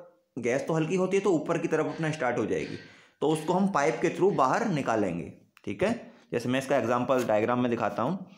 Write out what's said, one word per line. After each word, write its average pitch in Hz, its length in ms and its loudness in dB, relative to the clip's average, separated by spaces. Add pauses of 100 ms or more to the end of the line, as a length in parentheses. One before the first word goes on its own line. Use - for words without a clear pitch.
(380)
गैस 120 280 0
तो 165 80 0
हल्की 160 220 0
होती 185 200 0
है 190 60 2
तो 202 80 2
ऊपर 170 280 0
की 160 100 -2
तरफ 156 180 0
उठना 156 240 -4
स्टार्ट 123 280 -2
हो 110 80 0
जाएगी। 73 300 -4 (440)
तो 139 80 2
उसको 156 240 0
हम 190 160 2
पाइप 151 340 0
के 170 60 2
through 170 260 2
बाहर 147 340 2
निकालेंगे, 104 640 -2 (320)
ठीक 101 180 -6
है। 233 300 -2 (200)
जैसे 120 160 -2
मैं 131 100 0
इसका 139 180 0
एग्जांपल 120 480 2
डायग्राम 113 360 2
में 123 100 0
दिखाता 113 320 0
हूँ। 175 240 -4 (120)